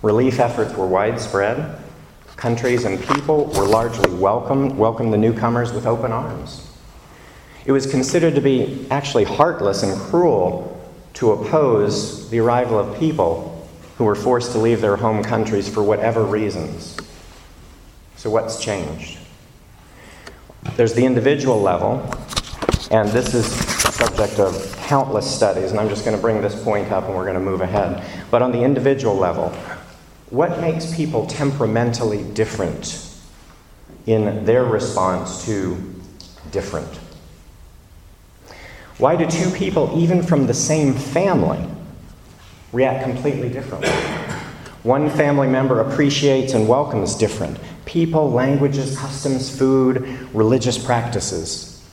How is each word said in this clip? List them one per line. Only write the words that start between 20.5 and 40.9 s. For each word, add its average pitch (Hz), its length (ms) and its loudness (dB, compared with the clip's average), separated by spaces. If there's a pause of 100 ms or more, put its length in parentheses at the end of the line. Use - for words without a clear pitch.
There's 113 180 2
the 120 100 4
individual 127 560 2
level, 98 500 0 (800)
and 107 200 4
this 117 240 0
is 117 200 0
the - 380 -2
subject 110 480 0
of 90 360 -2 (100)
countless 135 440 0
studies, 95 420 0
and 107 60 0
I'm 107 120 2
just 101 160 -4
gonna 107 100 0
bring 107 240 2
this 101 140 -2 (100)
point 104 260 0
up 95 140 0
and 98 100 -4
we're 90 120 -2
gonna 92 120 -2
move 95 220 -2
ahead. 92 420 0 (280)
But 120 100 6
on 127 100 2
the 120 120 0
individual 131 520 2
level, 82 380 0 (800)
what 170 320 0
makes 160 320 -2
people 131 320 -2
temperamentally 117 960 0 (100)
different - 840 -4 (920)
in 107 400 0
their 123 180 4
response 92 800 -2
to 95 320 -2 (760)
different? - 380 -6 (2000)
Why 156 200 4
do 165 100 2
two - 240 0
people, 180 460 0
even 170 260 4
from 143 240 2
the - 80 2
same 151 400 2